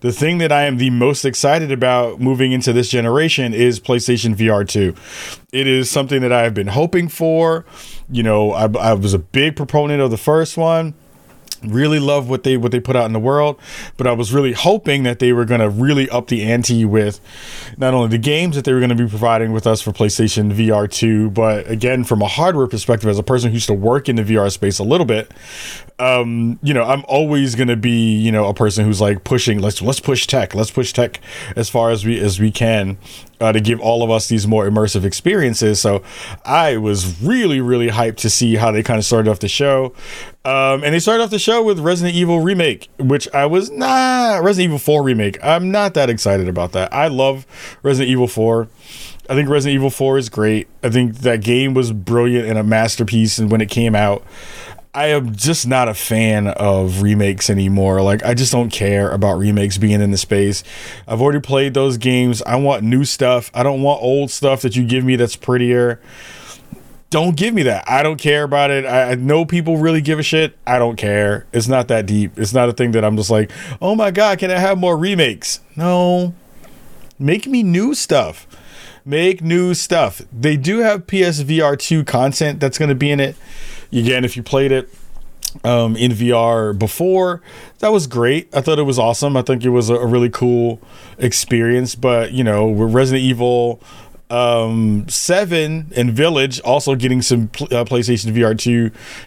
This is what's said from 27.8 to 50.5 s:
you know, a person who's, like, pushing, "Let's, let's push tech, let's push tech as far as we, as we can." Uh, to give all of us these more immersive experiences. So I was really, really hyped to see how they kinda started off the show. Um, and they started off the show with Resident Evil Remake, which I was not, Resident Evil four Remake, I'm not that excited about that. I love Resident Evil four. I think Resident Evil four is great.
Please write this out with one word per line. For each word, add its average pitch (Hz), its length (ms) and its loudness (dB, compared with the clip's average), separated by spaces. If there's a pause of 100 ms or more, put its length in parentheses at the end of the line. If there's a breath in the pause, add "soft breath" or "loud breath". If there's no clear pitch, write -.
you 110 140 2
know, 107 180 2
a 101 60 -2
person 107 300 0
who's, 104 160 2
like, 101 240 0
pushing, 117 360 0
"Let's, 101 200 -2
let's 123 180 -2
push - 280 -2
tech, 120 280 -2
let's 107 160 -2
push 127 220 -4
tech - 280 -2 (360 loud breath)
as 113 140 -4
far 117 200 0
as 107 140 -2
we, 113 160 -2
as 95 180 0
we 107 120 2
can." 104 480 0 (400 loud breath)
Uh, 113 140 2
to 110 80 2
give 113 200 0
all 117 220 2
of 113 80 0
us 113 180 0
these 110 180 0
more 107 200 2
immersive 107 380 0
experiences. 113 720 0
So 101 240 0 (440 loud breath)
I 147 320 2
was 92 420 -2
really, 175 400 0
really 120 280 2
hyped 113 300 0
to 113 120 -2
see 113 260 2
how 113 140 2
they 107 120 0
kinda 110 200 0
started 110 280 2
off 104 100 -2
the 101 80 -2
show. 135 440 0 (540 loud breath)
Um, 135 360 0
and 147 120 0
they 170 60 2
started 226 220 2
off 226 60 -2
the 208 100 -4
show 226 240 2
with 208 160 0
Resident 170 380 0
Evil 170 240 2
Remake, 160 480 0 (100)
which 135 360 0
I 139 100 2
was 185 260 0
not, 254 720 0
Resident 180 280 2
Evil 147 80 -2
four 151 240 2
Remake, 110 420 0
I'm 175 260 0
not 202 240 0
that 139 140 2
excited 98 400 0
about 87 240 -4
that. 92 220 -4
I 147 140 0
love 135 380 -2 (360 loud breath)
Resident 131 280 0
Evil 127 160 2
four. 113 420 0 (600 loud breath)
I 131 60 -4
think 139 160 0
Resident 143 240 0
Evil 135 160 0
four 135 260 0
is 123 140 -2
great. 107 360 0 (160)